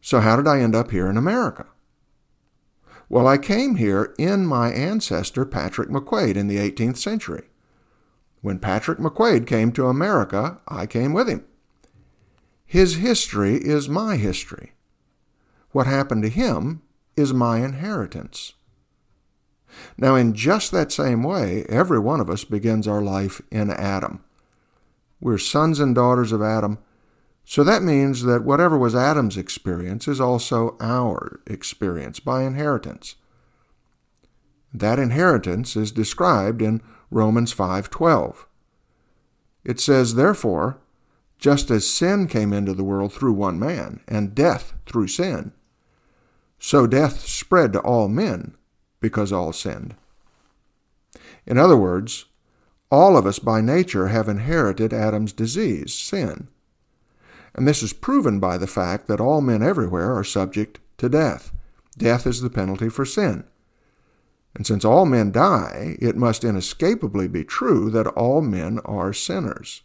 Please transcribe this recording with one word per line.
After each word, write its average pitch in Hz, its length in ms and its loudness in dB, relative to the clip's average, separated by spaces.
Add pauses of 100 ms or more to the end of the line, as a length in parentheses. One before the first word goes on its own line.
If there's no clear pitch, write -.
So - 180 2
how 113 160 4
did 139 120 2
I 143 120 4
end 113 160 2
up 117 160 0
here 92 180 0
in 101 80 0
America? 185 480 -2 (1400)
Well, 123 180 4
I 139 120 6
came 233 340 0
here 104 460 0
in 190 260 0
my 120 240 2
ancestor 131 760 -4
Patrick - 460 -6
McQuaid 139 460 -2
in 101 120 -2
the 101 120 -2
eighteenth 113 400 -2
century. 202 500 -8 (920)
When 95 180 -4
Patrick 107 400 -2
McQuaid 170 480 2
came 113 240 2
to 127 160 0
America, 135 800 -2
I 95 180 -8
came 120 260 -2
with 226 160 0
him. 135 160 -6 (1200)
His 175 300 4
history 202 580 0
is 143 340 -2
my 196 280 -2
history. - 560 -6 (960)
What 131 160 2
happened 135 340 0
to 107 80 0
him 156 540 -2 (380)
is 135 120 0
my 117 260 0
inheritance. 135 960 -8 (1400)
Now, 131 180 4
in 120 180 4
just 143 400 0
that 165 180 0
same 123 320 0
way, 127 460 -2
every 147 300 2
one 131 200 0
of 87 100 -4
us 98 140 -4
begins 107 440 -2
our 104 140 0
life 98 480 -4
in 104 200 -2
Adam. 98 520 -6 (1000)
We're 117 160 0
sons 151 420 0
and 135 160 2
daughters 123 380 2
of 104 80 0
Adam, 107 380 -2 (680)
so - 180 2
that 190 200 4
means 139 400 2
that 120 200 2
whatever 156 340 4
was 120 180 2
Adam's 127 420 2
experience 92 680 -6
is 143 120 -2
also 120 600 0
our 117 680 -4
experience 85 720 -8
by 131 240 -2
inheritance. 139 720 -4 (1600)
That 117 260 0
inheritance 127 760 0
is 107 160 -2
described 113 720 0
in 110 200 0 (280)
Romans 113 420 2
five 95 380 -2
twelve. 139 580 0 (1160)
It 120 160 -6
says, 127 360 4
"Therefore, 123 640 2 (580)
just 143 340 2
as 107 180 0
sin 190 380 0
came 107 260 -2
into 101 200 -2
the 95 100 -4
world 98 300 -4
through 127 200 0
one 95 260 -2
man, 139 480 -6
and 107 280 -4
death 147 380 0 (120)
through 107 220 -2
sin, 151 460 -4 (1040)
so 135 280 4
death 135 400 2
spread 151 460 2
to 101 60 0
all 113 280 2
men, 117 480 -4 (460)
because 104 320 -2
all 87 180 -2
sinned." - 440 -10 (1500)
In 117 120 0
other 156 200 8
words, 95 480 0 (640)
all 170 280 8
of 101 80 4
us 98 140 0
by 113 220 0
nature 123 460 0
have 110 220 0
inherited 110 640 0
Adam's 107 400 -2
disease, 113 600 -4
sin. - 540 -6 (1080)
And 131 140 2
this 147 160 2
is 110 80 -4
proven 185 480 0
by 90 180 0
the 92 100 -4
fact 92 400 -4
that 104 120 -2
all 143 220 2
men 120 200 2
everywhere 113 540 0
are 95 80 -4
subject 98 560 -4 (180)
to 123 120 -2
death. 139 420 0 (460)
Death 117 280 2
is 120 160 -2
the 123 80 -2
penalty 98 380 -4
for 139 180 -4
sin. 139 380 -2 (1120)
And - 140 -8
since 104 160 0
all 139 220 6
men 113 260 2
die, 95 680 0
it - 180 0
must 117 260 0
inescapably 104 840 -2
be 87 180 -4
true 147 440 0
that 110 180 0
all 131 340 0
men 101 440 -4
are 98 280 -4
sinners. - 720 -8